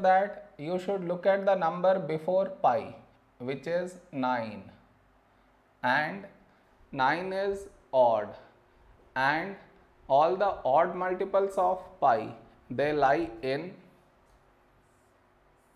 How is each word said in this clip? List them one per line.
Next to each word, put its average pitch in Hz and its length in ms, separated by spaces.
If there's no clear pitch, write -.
that, 190 560
you 170 180
should 190 260
look 175 220
at 196 200
the 196 100
number 180 420
before 185 520
pi, 113 460
which 131 260
is 180 300
nine, 123 500
and 156 440
nine 160 420
is 196 320
odd, 113 440
and 160 400
all 156 280
the 190 180
odd 165 320
multiples 190 640
of 185 240
pi, 120 300
they 143 240
lie 147 340
in, 147 320